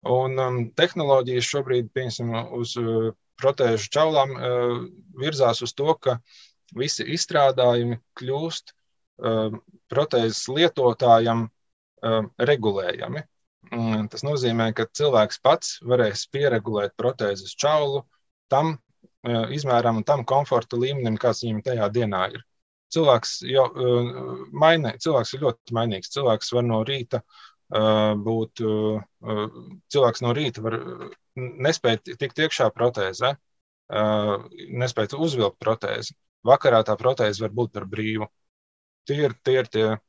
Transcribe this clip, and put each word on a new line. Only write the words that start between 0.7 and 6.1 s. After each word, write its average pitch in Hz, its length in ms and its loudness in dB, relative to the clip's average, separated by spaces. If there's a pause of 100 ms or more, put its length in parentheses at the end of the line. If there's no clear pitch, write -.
tehnoloģijas 135 760 0
šobrīd, 127 480 -2
pieņemsim, 117 400 -6 (160)
uz, 120 260 -6
uh, 113 360 0 (220)
protēžu 117 560 0
čaulām, 147 420 2
uh, 123 440 0 (360)
virzās 131 500 0
uz 120 120 -8
to, 151 200 0
ka 123 240 -2 (540)